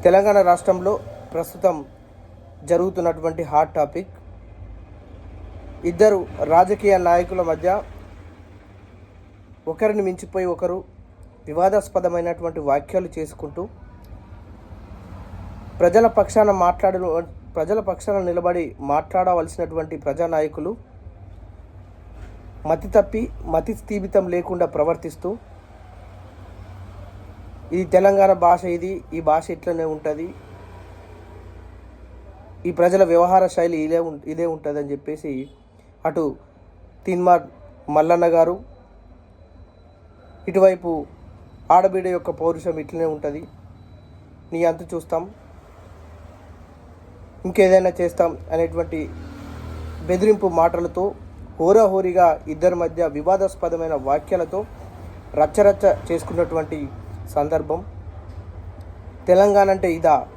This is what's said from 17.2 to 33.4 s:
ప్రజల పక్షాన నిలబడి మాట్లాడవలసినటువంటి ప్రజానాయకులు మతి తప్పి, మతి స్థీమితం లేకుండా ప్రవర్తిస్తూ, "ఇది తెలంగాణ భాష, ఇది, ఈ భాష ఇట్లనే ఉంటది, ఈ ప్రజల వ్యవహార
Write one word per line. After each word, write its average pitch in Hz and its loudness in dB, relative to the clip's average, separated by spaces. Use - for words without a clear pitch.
ప్రజల 170 -2
పక్షాన 196 -4
నిలబడి 175 -2
మాట్లాడవలసినటువంటి 160 -2
ప్రజానాయకులు 156 -4
మతి 165 -2
తప్పి, 220 2
మతి 165 -2
స్థీమితం 196 -2
లేకుండా 175 -2
ప్రవర్తిస్తూ, 165 -4
"ఇది 180 -2
తెలంగాణ 196 6
భాష, 175 2
ఇది, 175 -6
ఈ 165 -8
భాష 156 0
ఇట్లనే 165 -6
ఉంటది, 156 -6
ఈ 175 -4
ప్రజల 175 4
వ్యవహార 175 4